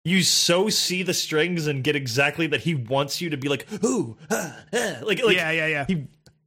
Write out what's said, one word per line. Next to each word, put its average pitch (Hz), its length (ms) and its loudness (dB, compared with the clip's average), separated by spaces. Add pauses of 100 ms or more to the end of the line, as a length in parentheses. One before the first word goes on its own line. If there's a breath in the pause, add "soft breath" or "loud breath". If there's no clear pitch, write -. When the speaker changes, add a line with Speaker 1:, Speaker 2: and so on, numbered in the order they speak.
Speaker 1:
you 180 180 4
so 180 460 4
see 185 360 0
the 160 100 0
strings 160 540 0
and 135 160 -2
get 151 120 2
exactly 139 520 0
that 143 140 0
he 165 120 0
wants 135 460 0
you 175 100 -4
to 147 60 -2
be 135 120 -4
like, 139 180 -2 (180)
"Ooh, 196 320 0 (140)
ah, 190 260 -4 (180)
ah." 214 280 -2
Like, 208 220 0
like, 202 120 4
Speaker 2:
Yeah, 165 160 0
yeah, 160 140 0
yeah. 147 200 0
Speaker 1:
he, 156 200 -2 (400)